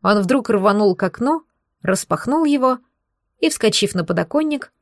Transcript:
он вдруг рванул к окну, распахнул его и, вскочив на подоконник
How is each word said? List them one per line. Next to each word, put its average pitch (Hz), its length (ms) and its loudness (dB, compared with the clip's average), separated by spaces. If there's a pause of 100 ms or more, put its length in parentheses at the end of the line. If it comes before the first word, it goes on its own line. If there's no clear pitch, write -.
он 202 200 2
вдруг 233 280 0
рванул 202 460 2
к - 80 -4
окну, 247 400 -2 (380)
распахнул 262 640 -2
его 254 340 0 (600)
и, - 100 2
вскочив - 460 -2
на 175 80 -2
подоконник 277 680 -2 (100)